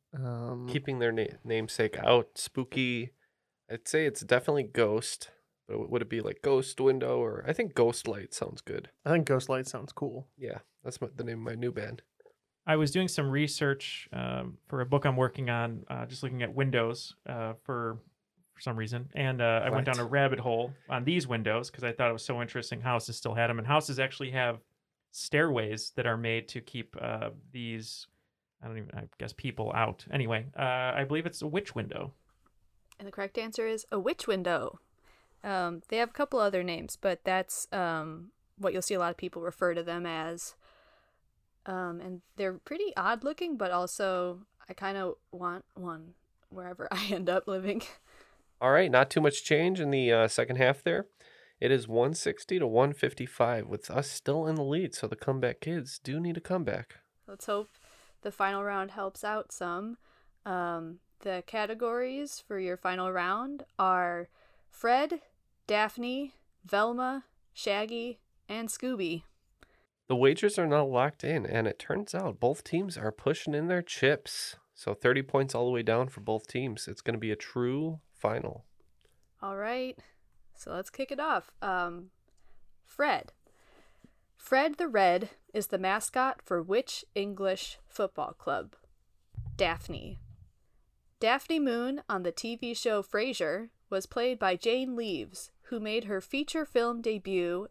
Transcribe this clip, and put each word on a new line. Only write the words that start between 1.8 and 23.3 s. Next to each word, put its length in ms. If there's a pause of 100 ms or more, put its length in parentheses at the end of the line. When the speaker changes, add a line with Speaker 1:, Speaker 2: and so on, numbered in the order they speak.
Speaker 2:
out, 400
spooky. 760 (600)
I'd 160
say 180
it's 160
definitely 420
ghost, 680 (360)
but 80
w-, 140
would 120
it 80
be, 120
like, 200
ghost 400
window 380
or, 280
I 60
think 200
ghost 340
light 260
sounds 280
good. 280 (160)
Speaker 1:
I 60
think 140
ghost 240
light 180
sounds 260
cool. 340 (100)
Speaker 2:
Yeah, 220 (240)
that's 160
my, 160
the 80
name 160
of 40 (100)
my 20
new 160
band. 300 (680)
Speaker 3:
I 80
was 160
doing 160
some 220
research, 840
um, 440 (100)
for 140
a 40
book 200
I'm 120
working 320
on, 400
uh, 160
just 180
looking 200
at 100
windows, 600 (120)
uh, 260 (100)
for, 340 (560)
for 80
some 160
reason. 380
And, 260
uh, 240
I 60
went 160
Speaker 2:
What? 80
Speaker 3:
down 100
a 20
rabbit 320
hole 320 (180)
on 140
these 240
windows 440
'cause 120
I 80
thought 180
it 40
was 100
so 180
interesting 400
houses 360
still 160